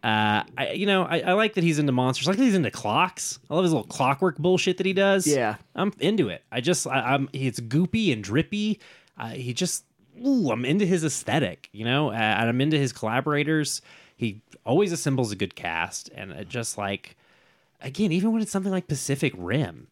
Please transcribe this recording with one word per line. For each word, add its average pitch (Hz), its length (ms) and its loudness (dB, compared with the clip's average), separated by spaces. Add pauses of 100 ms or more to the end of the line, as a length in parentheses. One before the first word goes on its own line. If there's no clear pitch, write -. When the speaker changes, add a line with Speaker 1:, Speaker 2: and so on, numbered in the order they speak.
Speaker 1:
Uh, 107 420 2 (140)
I, 135 140 -2
you 185 120 -2
know, 196 200 2
I, 165 160 0
I 185 120 0
like 214 220 2
that 175 100 2
he's 160 140 4
into 143 140 2
monsters. 127 360 2
I 190 40 2
like 196 60 0
that 269 60 4
he's 220 100 4
into 151 160 2
clocks. - 680 -2 (100)
I 143 60 -4
love 185 100 4
his 170 80 4
little 120 140 0
clockwork 139 500 0
bullshit 180 400 2
that 185 80 -4
he 190 80 0
does. 196 340 2
Speaker 2:
Yeah. 123 280 2 (200)
Speaker 1:
I'm 101 240 0
into 175 300 2
it. - 240 -8
I 120 80 -2
just, 160 260 0
I, 131 140 0 (140)
I'm, 135 180 0
it's 135 260 -4
goopy 165 540 2
and 107 100 -2
drippy. 185 580 -2 (360)
Uh, 113 140 -8
he 123 240 -8
just, - 320 -4 (360)
ooh, 247 280 2
I'm 120 160 0
into 190 180 2
his 170 200 2
aesthetic, 131 680 -2
you 107 140 -8
know, 135 240 2
uh, 104 60 -6
and 110 340 2
I'm 123 100 0
into 151 180 2
his 131 140 2
collaborators. 143 880 0 (340)
He 110 280 -6 (240)
always 170 260 2
assembles 131 400 0
a 101 40 -6
good 92 200 -4
cast, 85 580 -4
and 95 180 -12
it 85 180 -12
just, 120 260 -6
like, 101 400 -6 (640)
again, 156 320 -2
even 190 200 2
when 220 100 0
it's 202 100 -4
something 190 200 -2
like 185 160 -2
Pacific 139 500 -2
Rim 90 540 -2